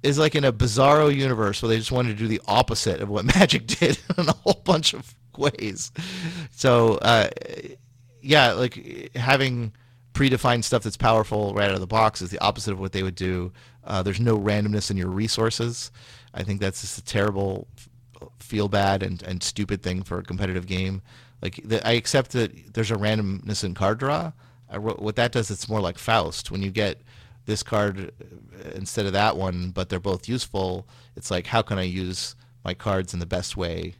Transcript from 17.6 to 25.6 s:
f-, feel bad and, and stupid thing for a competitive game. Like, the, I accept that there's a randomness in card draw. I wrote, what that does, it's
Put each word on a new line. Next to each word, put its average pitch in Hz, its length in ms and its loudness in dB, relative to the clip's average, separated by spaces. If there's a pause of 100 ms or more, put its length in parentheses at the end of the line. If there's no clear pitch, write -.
f-, - 520 -20 (100)
feel 104 300 -2
bad 98 340 2
and, 95 200 -4
and 90 200 -6
stupid 101 400 -4
thing 92 200 -4
for 90 160 -6
a 92 40 -8
competitive 92 440 -4
game. 95 360 -4 (400)
Like, - 220 -8
the, 113 220 -2
I 113 60 2
accept 120 400 0
that - 420 -4
there's 110 160 -2
a 113 60 0
randomness 104 680 -2
in 90 100 -4
card 98 240 0
draw. 156 340 -2 (380)
I - 80 -8
wrote, 107 220 -4
what 104 160 -4
that 120 160 2
does, 113 180 0
it's - 180 -8